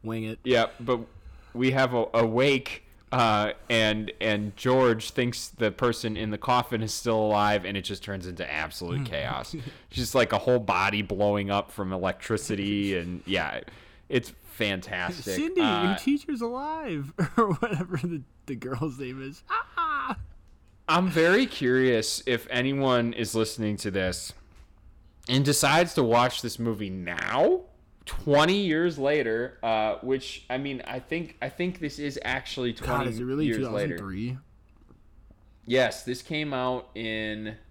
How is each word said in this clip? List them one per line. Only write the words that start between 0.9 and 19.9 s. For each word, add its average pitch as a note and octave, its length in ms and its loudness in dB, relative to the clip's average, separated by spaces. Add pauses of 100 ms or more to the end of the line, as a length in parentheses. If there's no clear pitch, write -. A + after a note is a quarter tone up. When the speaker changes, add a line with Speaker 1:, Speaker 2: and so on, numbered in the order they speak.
Speaker 2:
we B2+ 200 2
have C3 220 2
a, A2+ 200 2
a A#2 120 4
wake, C3 580 2 (280)
uh, G#2+ 400 4 (180)
and, G#2+ 400 2 (120)
and G#2 340 0
George B2+ 540 4
thinks B2 380 -2
the A2 220 0
person A#2 460 0
in G#2+ 140 -4
the G#2 80 -4
coffin B2 440 0
is A2 120 -4
still A2+ 240 0
alive, G#2 480 4
and G2 100 -4
it G2 60 -2
just G2 200 -8
turns F#2+ 240 -8
into E2+ 240 -8
absolute E2+ 560 -4
Speaker 1:
<laughs> A#2 40 -8
Speaker 2:
chaos. C2+ 440 -6 (360)
Just, B2 240 -6
like, A#2+ 180 4
a G#2 60 2
whole B2 200 4
body G2+ 440 0
blowing G2+ 480 0
up G2+ 200 0
from F#2+ 220 -6
electricity, G2+ 1040 -2
and, F2 300 -6
yeah, D#2+ 340 -2 (480)
it's B2 220 -2 (140)
fantastic. F#2+ 920 -4
Speaker 1:
"Cindy, E4+ 240 0
Speaker 2:
Uh, G#3+ 300 2
Speaker 1:
your G3 80 0
teacher's C#4+ 420 -2
alive," B3 720 -6 (120)
<laughs> - 120 -4
or G#3+ 160 4
whatever F3+ 460 -2
the, D#3+ 240 -4 (240)
the C3+ 100 -8
girl's C3 420 -6
name C3 240 -10
is. C#3 280 -14
Ah! D#4 680 -4 (720)